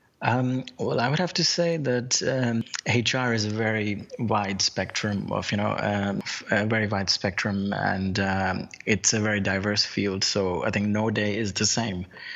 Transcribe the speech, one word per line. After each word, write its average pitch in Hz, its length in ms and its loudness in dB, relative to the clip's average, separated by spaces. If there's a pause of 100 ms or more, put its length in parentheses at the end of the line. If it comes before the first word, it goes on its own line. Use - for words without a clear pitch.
(220)
Um, 127 440 0 (120)
well, 131 220 0
I 120 100 2
would 151 100 0
have 180 160 0
to 175 80 0
say 170 340 2
that, 127 440 0
um, 120 420 2 (220)
H 117 300 2
R 127 180 2
is 107 120 0
a 107 40 0
very 107 560 0 (140)
wide 104 420 0
spectrum 98 680 -2
of, 98 200 -2
you 104 60 0
know, 104 220 0
um, 101 420 0
f-, - 300 -8
a 107 140 2
very 110 220 2
wide 98 220 0
spectrum, 98 640 0
and, 95 460 0
um, 95 500 0 (160)
it's - 280 2
a 113 60 2
very 107 200 2
diverse 98 460 2
field. 98 380 0
So 92 420 0
I - 40 2
think 101 180 0
no 107 220 2
day 104 280 0
is 107 160 -2
the 110 120 0
same. 101 400 -2 (300)